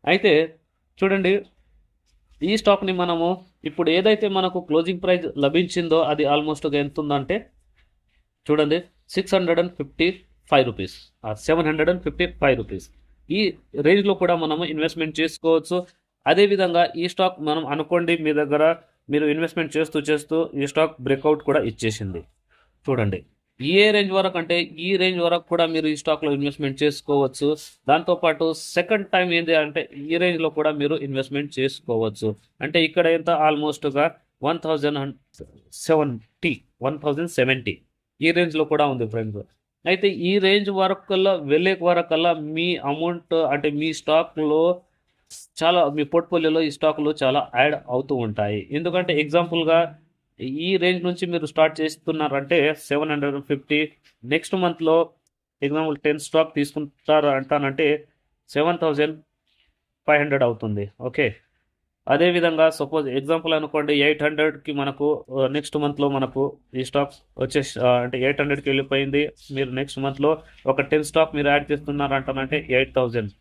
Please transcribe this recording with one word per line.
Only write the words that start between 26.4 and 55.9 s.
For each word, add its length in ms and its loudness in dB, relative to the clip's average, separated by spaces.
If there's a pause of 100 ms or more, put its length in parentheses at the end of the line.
చేసుకోవచ్చు. 680 0 (400)
దాంతోపాటు 580 2 (200)
సెకండ్ 420 -2
టైమ్ 260 2
ఏంది 220 2
అంటే 280 0 (180)
ఈ 160 -2
రేంజ్‌లో 340 0
కూడా 200 0
మీరు 280 -2
ఇన్వెస్ట్‌మెంట్ 540 -4
చేసుకోవచ్చు. 760 -2 (320)
అంటే 220 0
ఇక్కడ 240 2
ఎంత 220 0 (120)
almost-గా 640 0 (360)
వన్ 180 -2
థౌజండ్ 400 -2 (800)
సెవెంటీ, 760 0 (280)
వన్ 180 -4
థౌజండ్ 320 -2
సెవెంటీ 440 0 (460)
ఈ 100 2
రేంజ్‌లో 340 0
కూడా 220 2
ఉంది 200 -2
ఫ్రెండ్స్. 340 -6 (440)
అయితే 220 0 (140)
ఈ 180 0
రేంజ్ 300 2
వరకల్లా 640 0 (120)
వెళ్ళే 340 2
వరకల్లా 520 2 (160)
మీ 180 -4 (200)
అమౌంట్ 500 -4 (120)
అంటే 240 0
మీ 220 -4
స్టాక్‌లో 720 0 (920)
చాలా, 320 4
మీ 140 -2
పోర్ట్‌ఫోలియోలో 580 2
ఈ 100 0
స్టాక్‌లు 440 0
చాలా 260 2 (120)
యాడ్ 220 4 (140)
అవుతూ 260 -2
ఉంటాయి. 440 -2 (120)
ఎందుకంటే 480 -2
ఎగ్జాంపుల్‌గా 600 2 (800)
ఈ 180 -2
రేంజ్ 260 0
నుంచి 220 -2
మీరు 200 -4
స్టార్ట్ 300 2
చేస్తున్నారంటే 840 -2 (220)
సెవెన్ 320 -2
హండ్రెడ్ 240 -2
అండ్ 120 -10
ఫిఫ్టీ, 320 -2 (440)
నెక్స్ట్ 320 -4
మంత్లో 420 0 (640)
ఎగ్జాంపుల్ 360 -2